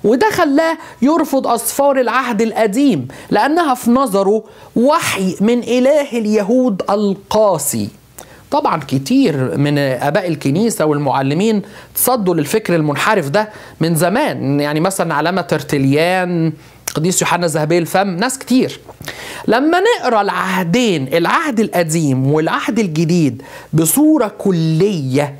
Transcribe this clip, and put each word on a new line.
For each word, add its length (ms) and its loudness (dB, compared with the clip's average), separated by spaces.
وده 260 2
خلاه 460 0
يرفض 440 0
أسفار 540 0
العهد 420 0
القديم 640 0
لأنها 440 2
في 160 -2
نظره 540 2
وحي 640 0
من 180 2
إله 540 2
اليهود 800 0
القاسي. 960 0
طبعا 380 0
كتير 720 0
من 200 2
آباء 500 0
الكنيسة 560 0
والمعلمين 760 0
تصدوا 400 0
للفكر 400 -2
المنحرف 540 0
ده 200 0
من 140 0
زمان، 680 0
يعني 200 -2
مثلا 340 -2
علامة 260 0
ترتليان، 1120 0
قديس 280 0
يوحنا 240 0
ذهبي 320 0
الفم، 300 0
ناس 300 -4
كتير. 420 0
لما 320 2
نقرأ 400 2
العهدين، 920 0
العهد 460 0
القديم 720 0
والعهد 460 0
الجديد، 640 0
بصورة 680 2
كلية 1000 0